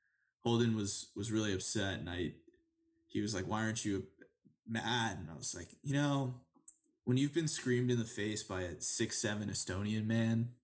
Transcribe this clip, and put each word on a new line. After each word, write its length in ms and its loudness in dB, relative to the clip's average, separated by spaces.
Holden 340 4
was, 380 -2
was 160 -2
really 220 0
upset. 480 0
And 100 -8
I, 220 -4
he 140 -4
was 140 0
like, 120 -2
"Why 160 0
aren't 220 0
you 200 0
mad?" 500 0
And 120 -10
I 60 -12
was 180 -2
like, 140 -10
"You 120 -2
know, 400 2
when 120 4
you've 160 2
been 160 2
screamed 420 2
in 80 4
the 60 0
face 380 -2
by 200 -4
a 180 -6
six 380 0
seven 300 0
Estonian 580 0
man 440 2